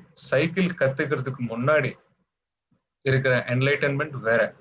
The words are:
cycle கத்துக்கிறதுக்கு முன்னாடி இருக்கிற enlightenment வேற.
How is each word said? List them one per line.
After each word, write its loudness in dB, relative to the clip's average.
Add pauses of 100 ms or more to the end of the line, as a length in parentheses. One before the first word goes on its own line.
(140)
cycle 0
கத்துக்கிறதுக்கு -2
முன்னாடி 0 (1000)
இருக்கிற 2
enlightenment -2
வேற. 2